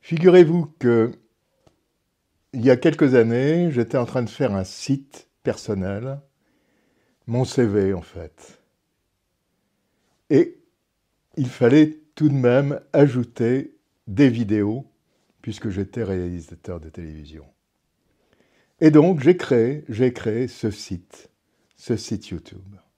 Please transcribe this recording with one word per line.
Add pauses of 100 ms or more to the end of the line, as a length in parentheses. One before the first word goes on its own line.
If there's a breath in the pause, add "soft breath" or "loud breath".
Figurez-vous
que, (1400)
il
y
a
quelques
années,
j'étais
en
train
de
faire
un
site (140)
personnel, (1040)
mon
C
V
en
fait. (1700)
Et (760)
il
fallait (160)
tout
de
même (120)
ajouter (300)
des
vidéos, (540)
puisque
j'étais
réalisateur
de
télévision. (1400)
Et
donc,
j'ai
créé,
j'ai
créé
ce
site, (460)
ce
site
YouTube. (240)